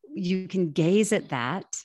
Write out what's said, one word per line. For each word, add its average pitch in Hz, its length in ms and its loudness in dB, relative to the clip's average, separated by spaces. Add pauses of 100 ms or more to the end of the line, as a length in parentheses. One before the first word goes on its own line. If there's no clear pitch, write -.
(140)
you 185 340 -2
can 180 240 0
gaze 185 420 4
at - 160 -2
that 131 360 -4 (200)